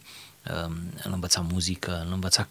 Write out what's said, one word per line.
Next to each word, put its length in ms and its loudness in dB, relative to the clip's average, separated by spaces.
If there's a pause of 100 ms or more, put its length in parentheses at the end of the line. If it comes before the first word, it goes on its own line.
(680)
um, 60 -2 (300)
îl 100 -2
învăța 280 2
muzică, 680 0
îl 60 0
învăța 380 2